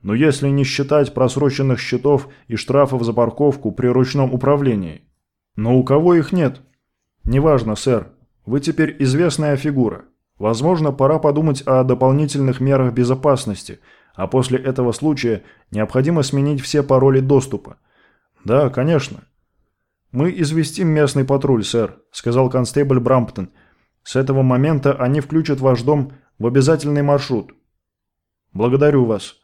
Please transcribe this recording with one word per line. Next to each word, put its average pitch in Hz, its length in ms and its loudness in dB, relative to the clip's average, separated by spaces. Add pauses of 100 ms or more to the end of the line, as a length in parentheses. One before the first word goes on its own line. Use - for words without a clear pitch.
Но 101 120 -2
если 139 360 2
не 139 140 2
считать 139 500 0
просроченных 135 680 0
счетов 131 480 0 (200)
и 113 80 -6
штрафов 131 460 0
за 117 100 -2
парковку 120 600 0
при - 140 -4
ручном 127 460 0
управлении. 123 720 -2 (540)
Но 117 200 0
у 131 60 6
кого 156 320 2
их 165 180 0
нет? 156 280 -2 (640)
Неважно, 127 500 2
сэр. 113 380 -2 (320)
Вы 131 160 -2
теперь 156 380 -2
известная 147 580 0
фигура. 131 480 -2 (340)
Возможно, 143 520 0
пора 135 300 2
подумать 151 440 0
о 131 200 2
дополнительных 131 760 0
мерах 131 320 2
безопасности, 127 880 -2 (360)
а 95 120 -6
после 127 320 0
этого 127 320 -2
случая 120 540 -2 (260)
необходимо 131 520 -2
сменить 139 380 -2
все 147 220 -2
пароли 135 380 4
доступа. 131 560 -2 (680)
Да, 131 260 2
конечно. 135 520 -2 (880)
«Мы 147 200 -2 (120)
известим 160 460 -2
местный 143 360 0
патруль, 135 400 0
сэр», 113 340 -4 (120)
сказал 127 400 -2
констебль 131 480 0
Брамптон. 120 520 -2 (520)
«С - 140 -8
этого 135 260 0
момента 135 500 2
они 135 280 -2
включат 147 400 -2
ваш 127 220 2
дом 139 300 0 (260)
в 104 80 -4
обязательный 143 560 2
маршрут». 139 520 -2 (1000)
«Благодарю 131 520 2
вас». 110 400 -4